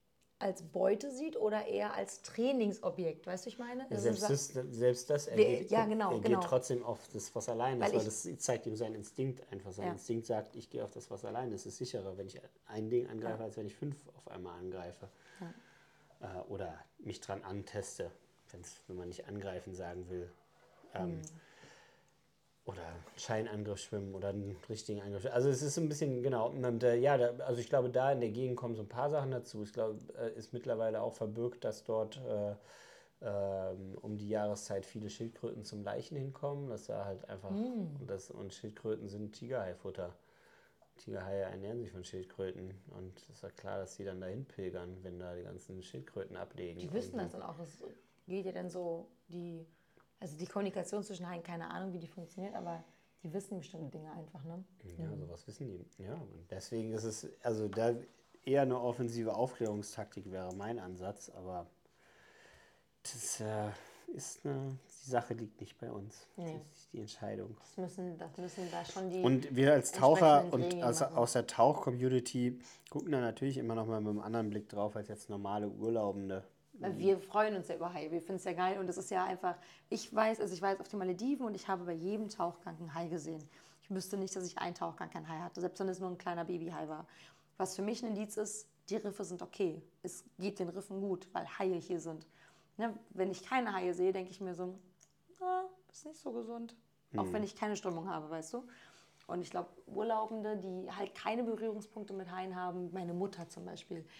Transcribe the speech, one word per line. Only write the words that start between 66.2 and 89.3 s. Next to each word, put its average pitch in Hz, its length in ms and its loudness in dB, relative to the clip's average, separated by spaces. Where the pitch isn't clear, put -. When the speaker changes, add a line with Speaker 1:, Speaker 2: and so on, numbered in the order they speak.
Speaker 1:
Nee. 165 320 -6
Speaker 2:
Das - 100 -20
ist - 140 -20
die - 80 -6
Entscheidung. 104 580 -6
Speaker 1:
Das - 200 -16
müssen, 180 400 -4
das 165 180 -10
müssen 180 340 -6
da 170 140 -4
schon 190 260 -4
die 185 120 2
Speaker 2:
Und 131 340 8
wir 139 160 10
als 135 200 8
Taucher 151 500 12
Speaker 1:
entsprechenden 170 120 2
Speaker 2:
und - 160 4
Speaker 1:
Gremien 170 140 0
Speaker 2:
aus, 117 160 6
Speaker 1:
machen. 139 160 4
Speaker 2:
aus 117 160 6
der 120 140 4
Tauch-Community 123 1120 6
gucken 160 200 -2
da 139 100 6
natürlich 127 380 2
immer 113 160 0
noch 113 120 2
mal 110 140 2
mit 107 100 2
einem 104 100 2
anderen 110 300 2
Blick 104 180 -4
drauf 104 260 0
als 104 140 -4
jetzt 104 220 -10
normale 101 380 0
Urlaubende. 101 760 2
Speaker 1:
Weil 190 240 -4
wir 190 200 6
freuen 214 380 2
uns 180 120 -4
ja 165 80 -2
über 170 160 -2
Haie, 156 180 -4
wir 170 100 0
finden's 180 240 -6
ja 180 80 0
geil 185 260 2
und 185 100 0
es 175 100 -2
ist 185 120 -6
ja 185 140 2
einfach, 185 320 0
ich - 240 -4
weiß, 220 260 6
also 196 140 0
ich 165 80 -6
war 196 80 4
jetzt 190 100 2
auf - 80 -10
den 214 100 -4
Malediven 214 480 0
und 208 80 -2
ich 190 120 -8
habe 180 180 0
bei 175 80 -2
jedem 202 360 0
Tauchgang 175 500 -2
einen 160 160 -8
Hai 170 140 -2
gesehen. 156 340 -4
Ich - 80 -10
wüsste 190 260 -2
nicht, 190 200 -2
dass 180 100 -2
ich - 120 -6
einen 175 160 -2
Tauchgang 165 360 -4
keinen 160 180 -8
Hai 160 100 -4
hatte, 175 220 -6
selbst 180 200 -2
wenn 196 80 2
es 180 120 -2
nur 185 100 -2
ein 180 80 -6
kleiner 170 260 -2
Babyhai 165 440 -4
war. 160 180 -8
Was 190 200 0
für 190 60 -2
mich 214 200 0
ein 240 60 -2
Indiz 208 280 -2
ist, - 320 -4
die 208 60 0
Riffe 202 280 -2
sind 175 180 -6